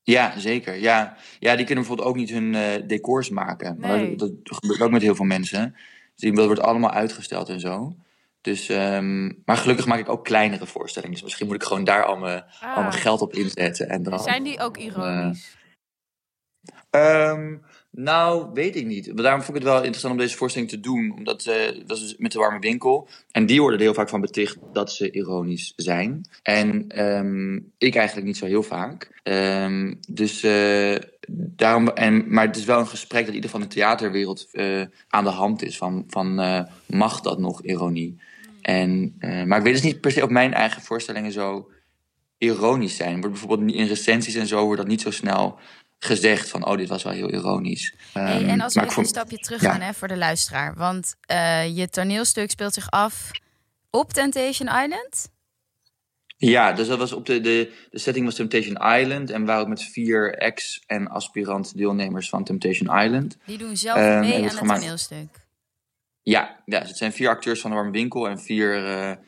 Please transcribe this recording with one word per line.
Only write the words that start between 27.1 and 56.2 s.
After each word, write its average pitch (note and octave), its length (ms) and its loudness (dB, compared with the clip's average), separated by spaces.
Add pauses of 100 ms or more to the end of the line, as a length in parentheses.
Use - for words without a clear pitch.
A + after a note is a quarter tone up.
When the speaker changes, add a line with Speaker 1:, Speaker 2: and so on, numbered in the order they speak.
Speaker 1:
ik B2+ 180 4
eigenlijk G#2 320 0
niet G2 100 -4
zo G2 80 -6
heel G#2 180 2
vaak. G#2 600 -8
Ehm, F#2+ 680 0 (140)
dus, - 360 -2
eh, G#2 520 4 (360)
daarom, A2+ 560 2
en, A2 460 2
maar A2 140 6
het G#2+ 80 -2
is G#2+ 100 -6
wel A#2+ 140 4
een A2+ 80 0
gesprek - 320 -4
dat G#2+ 100 -2
in G#2 60 -8
ieder G#2+ 140 -6
geval G#2 160 -6
in G2 40 -16
de - 60 -14
theaterwereld, G2+ 760 0
eh, G2 300 -2 (260)
aan G#2 160 2
de G2 60 4
hand G2 320 0
is. - 160 -8
Van, F#2 300 -4
van, F#2+ 320 -2
eh, F#2 220 0 (240)
mag G#2+ 360 0
dat - 180 -2
nog, F2+ 240 -4
ironie? F2 540 -2
Speaker 2:
Hmm. - 440 -20
Speaker 1:
En, F#2 580 2
eh, F2+ 240 -4
maar G2 140 4
ik G2+ 60 4
weet A#2+ 100 6
dus C3+ 100 2
niet D3+ 180 0
per C#3 100 4
se C#3+ 120 2
of B2+ 60 0
mijn B2 240 4
eigen - 280 0
voorstellingen G#2+ 500 -6
zo G2 400 -4 (640)
ironisch A2+ 580 2
zijn. F2 260 -4
Wordt G2+ 180 -6
bijvoorbeeld G#2+ 340 0
in A2 140 2
recensies A2+ 480 0
en A2 120 -2
zo G#2+ 180 2
wordt G#2 160 2
dat G2 80 -4
niet A2 120 0
zo G#2+ 100 -4
snel G2 480 0 (420)
gezegd G#2 480 2
van, F2+ 160 -4
"Oh, G2 120 0
dit F#2 120 -4
was F#2+ 140 -6
wel F#2+ 100 -6
heel F#2+ 180 -4
ironisch." F#2+ 600 -2 (200)
Speaker 3:
Hey, G2 100 -4 (160)
Speaker 1:
Ehm, G2 100 2
Speaker 3:
en G3 120 4
als A#3+ 120 -2
we G#3 60 4
Speaker 1:
maar - 100 2
ik - 20 -4
Speaker 3:
even - 0 -
Speaker 1:
vond - 140 -2
Speaker 3:
een - 80 -
stapje A3+ 240 -8
terug A#3 240 -6
Speaker 1:
Ja. F#3+ 100 4
Speaker 3:
gaan, F#3 100 0
hè, G3 120 -6
voor - 140 -10
de F#3 100 -4
luisteraar. D#3+ 580 -2
Want, F3+ 460 -4
eh, E3 560 0
je F3+ 120 -4
toneelstuk G#3 600 -2
speelt G3+ 220 -4
zich - 180 -8
af G#3+ 400 0 (580)
op C#4+ 240 0
Temptation C4+ 540 0
Island? D4 640 -2 (1040)